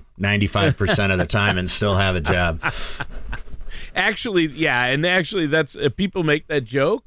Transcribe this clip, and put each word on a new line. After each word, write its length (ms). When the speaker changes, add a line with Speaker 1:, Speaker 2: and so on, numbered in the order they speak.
Speaker 1:
ninety-five 600
percent 340
of 60
the 80
time 320
and 120
still 260
have 200
a 60
job. 420
<laughs> 80
Speaker 2:
Actually, 520
yeah, 380
and 200
actually 400
that's, 300
uh, 200
people 280
make 240
that 180
joke, 420